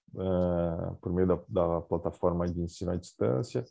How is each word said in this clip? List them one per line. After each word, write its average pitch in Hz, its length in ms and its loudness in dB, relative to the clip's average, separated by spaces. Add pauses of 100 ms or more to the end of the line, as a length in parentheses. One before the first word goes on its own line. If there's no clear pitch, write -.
(160)
é, 90 840 0
por 92 120 -4
meio 92 160 4
da, 90 100 4 (100)
da 85 340 2
plataforma 87 680 0
de 85 120 -2
ensino 85 300 -4
à 87 60 -2
distância, 123 760 -2